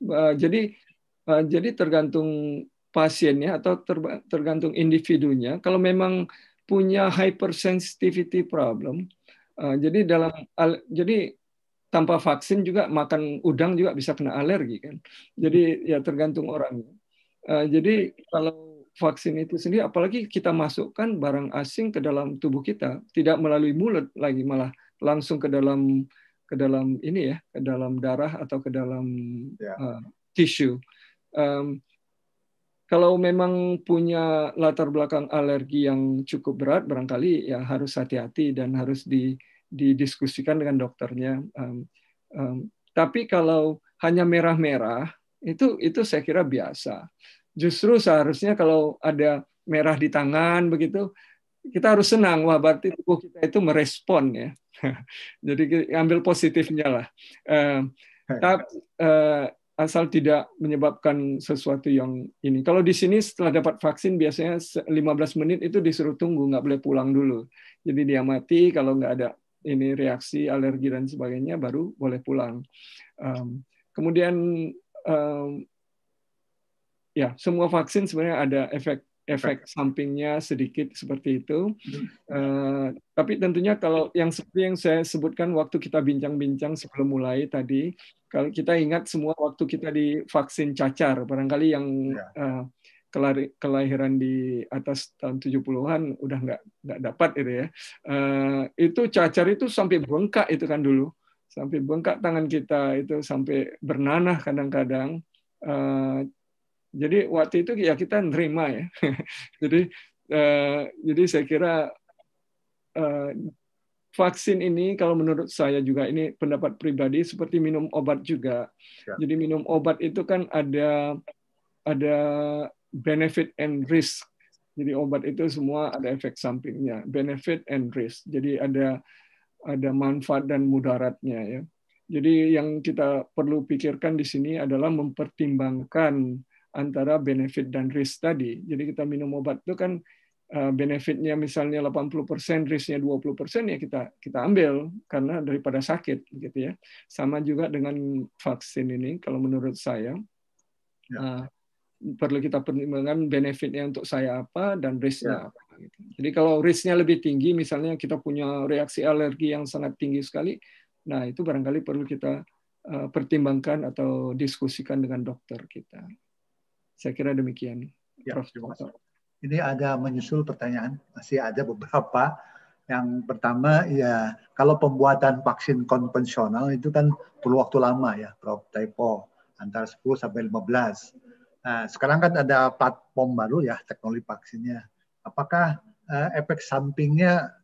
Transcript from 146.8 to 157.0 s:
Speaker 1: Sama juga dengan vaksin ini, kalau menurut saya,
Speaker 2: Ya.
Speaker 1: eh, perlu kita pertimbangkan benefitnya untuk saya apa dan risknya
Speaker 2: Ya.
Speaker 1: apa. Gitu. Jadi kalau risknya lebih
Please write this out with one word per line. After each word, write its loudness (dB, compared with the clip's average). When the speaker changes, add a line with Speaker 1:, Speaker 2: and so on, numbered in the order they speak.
Speaker 1:
Sama -4
juga -2
dengan -4
vaksin -6
ini, -6
kalau -4
menurut -2
saya, -6
Speaker 2:
Ya. -8
Speaker 1:
eh, -6
perlu 0
kita -2
pertimbangkan -2
benefitnya -2
untuk -10
saya -2
apa -4
dan -4
risknya -4
Speaker 2:
Ya. -16
Speaker 1:
apa. -20
Gitu. -20
Jadi -2
kalau 4
risknya 4
lebih 6